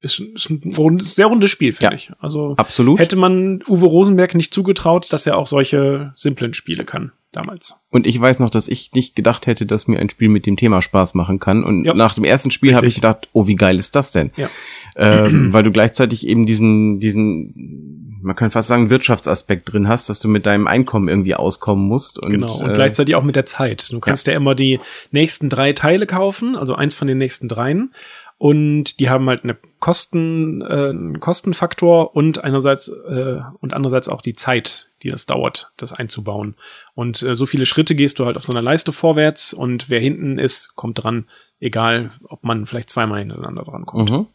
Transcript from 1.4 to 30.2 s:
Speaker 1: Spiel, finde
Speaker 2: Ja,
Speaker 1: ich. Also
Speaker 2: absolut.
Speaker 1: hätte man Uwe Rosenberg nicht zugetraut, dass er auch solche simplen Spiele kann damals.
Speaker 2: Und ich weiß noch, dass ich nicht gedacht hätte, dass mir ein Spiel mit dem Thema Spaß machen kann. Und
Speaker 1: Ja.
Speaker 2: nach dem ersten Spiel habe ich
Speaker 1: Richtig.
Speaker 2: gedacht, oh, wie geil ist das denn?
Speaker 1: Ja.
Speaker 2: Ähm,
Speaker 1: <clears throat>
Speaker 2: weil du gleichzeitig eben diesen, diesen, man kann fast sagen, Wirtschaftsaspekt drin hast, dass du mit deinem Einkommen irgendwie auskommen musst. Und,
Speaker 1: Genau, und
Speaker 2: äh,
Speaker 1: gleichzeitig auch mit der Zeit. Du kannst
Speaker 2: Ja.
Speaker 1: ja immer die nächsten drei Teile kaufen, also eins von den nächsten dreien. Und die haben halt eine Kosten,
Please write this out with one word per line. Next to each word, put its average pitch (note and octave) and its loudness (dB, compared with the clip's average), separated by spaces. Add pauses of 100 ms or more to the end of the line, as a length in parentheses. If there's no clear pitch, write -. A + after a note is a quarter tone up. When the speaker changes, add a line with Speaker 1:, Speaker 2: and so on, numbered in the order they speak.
Speaker 1:
Spiel, B2+ 0
finde - 0
Speaker 2:
Ja, - 2
Speaker 1:
ich. - -16
Also D3 -6
Speaker 2:
absolut. C3 4
Speaker 1:
hätte E3+ 2
man F#3 2
Uwe F#3 4
Rosenberg F3+ 4
nicht - 0
zugetraut, F3 0
dass D3+ -2
er D3+ 2
auch C#3 -2
solche C#3 0
simplen B2+ -4
Spiele - -8
kann - -10 (220)
damals. - -12 (160)
Speaker 2:
Und B2 4
ich A#2 0
weiß B2+ 4
noch, B2 2
dass G#2+ -2
ich - -8
nicht B2+ -2
gedacht A#2 0
hätte, A2 -2
dass G#2+ -2
mir A#2 2
ein G2+ -2
Spiel A2 0
mit G#2 2
dem G2+ 0
Thema G2+ 2
Spaß F#2+ 0
machen F#2+ 0
kann. - 0
Und F#2 0
Speaker 1:
Ja. - 2
Speaker 2:
nach A2 2
dem G#2+ -2
ersten B2+ 2
Spiel C3 4
habe A#2+ 4
ich A#2+ 2
Speaker 1:
Richtig. - -4
Speaker 2:
gedacht, - 0
oh, G2+ 4
wie G#2 4
geil F#2 4
ist F#2 -2
das C#3 0
denn? D#2 0
Speaker 1:
Ja. C#3 -4 (460)
Speaker 2:
Ähm, G#2+ 4
Speaker 1:
<clears throat> - -
Speaker 2:
weil G#2+ 6
du A2 4
gleichzeitig A2+ 2
eben A2+ 4
diesen, G#2+ 4
diesen, E2 -4
man F#2+ -4
kann A2+ 0
fast A2+ 0
sagen, A#2+ 4
Wirtschaftsaspekt F#2+ 0
drin G#2 2
hast, A#2 -2
dass G#2+ -6
du A2 -2
mit G#2+ 2
deinem G#2 2
Einkommen G#2+ 2
irgendwie F#2 2
auskommen G2 -2
musst. B2 -4
Und, - -6
Speaker 1:
Genau, A2+ -2
und - -4
Speaker 2:
äh, - -2
Speaker 1:
gleichzeitig C3+ 2
auch C3 0
mit C#3+ 0
der C3+ 0
Zeit. - -4
Du A#2 -8
kannst - -2
Speaker 2:
Ja. - 0
Speaker 1:
ja - -2
immer C#3 2
die C3 0 (320)
nächsten D3+ 0
drei C3+ 0
Teile F3 2
kaufen, G3 -2
also C3+ -4
eins C#3+ -2
von C#3 -4
den C3 0
nächsten C3 -4
dreien. C#3 -4 (480)
Und D3+ 2
die C3 2
haben C3 2
halt B2+ 0
eine A#2+ -6 (240)
Kosten, E3 -2